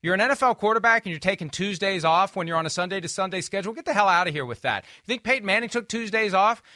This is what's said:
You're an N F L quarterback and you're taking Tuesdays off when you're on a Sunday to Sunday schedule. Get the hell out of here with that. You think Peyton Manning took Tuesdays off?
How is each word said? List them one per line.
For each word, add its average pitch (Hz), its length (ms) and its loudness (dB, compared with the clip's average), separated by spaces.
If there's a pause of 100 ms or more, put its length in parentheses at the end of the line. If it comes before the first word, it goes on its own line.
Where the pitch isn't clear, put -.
You're 175 140 0
an 190 60 0
N 254 120 4
F 269 100 0
L 247 120 4
quarterback 226 500 2
and 190 60 -6
you're 160 100 -8
taking 180 280 -2
Tuesdays 190 560 -2
off 175 300 4
when 170 140 -4
you're 165 80 -2
on 160 100 -2
a 147 40 -6
Sunday 180 300 -4
to 165 80 -10
Sunday 190 320 -4
schedule. 196 320 -6
Get 294 120 -14
the 320 100 -2
hell 202 140 4
out 180 180 4
of 156 80 -4
here 143 100 -4
with 120 180 -10
that. 110 220 -2
You - 220 -20
think 240 160 -4
Peyton 233 240 -2
Manning 214 220 0
took 233 200 -4
Tuesdays 220 460 -2
off? 208 260 4 (160)